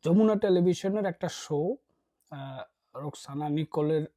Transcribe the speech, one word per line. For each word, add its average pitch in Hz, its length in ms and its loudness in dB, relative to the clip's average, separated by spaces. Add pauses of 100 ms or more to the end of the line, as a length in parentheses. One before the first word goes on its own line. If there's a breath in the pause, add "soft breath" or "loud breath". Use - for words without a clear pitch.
যমুনা 214 300 6
টেলিভিশনের 190 680 2
একটা 180 260 -4
শো, 160 440 -4 (560)
আহ, - 320 -12 (320)
রোকসানা 143 540 -8
নিকোলের 151 560 0 (100)